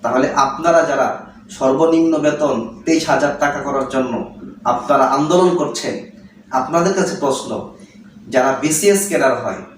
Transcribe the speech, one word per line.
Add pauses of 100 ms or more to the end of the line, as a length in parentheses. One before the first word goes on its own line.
তাহলে
আপনারা
যারা (240)
সর্বনিম্ন
বেতন
তেইশ
হাজার
টাকা
করার
জন্য (300)
আপনারা
আন্দোলন
করছেন, (400)
আপনাদের
কাছে
প্রশ্ন, (540)
যারা
বিসিএস
ক্যাডার
হয় (160)